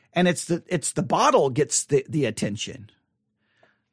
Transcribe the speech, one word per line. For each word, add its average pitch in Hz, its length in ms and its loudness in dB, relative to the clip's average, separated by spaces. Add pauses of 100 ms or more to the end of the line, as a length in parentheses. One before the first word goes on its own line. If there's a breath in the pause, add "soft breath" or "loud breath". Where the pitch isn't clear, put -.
(120)
and 180 140 2
it's 175 200 0
the, 170 200 -2
it's - 240 -2
the 147 140 -2
bottle 190 460 4
gets - 340 -2
the, 139 240 2
the 143 160 -2
attention. 104 680 -6 (1000)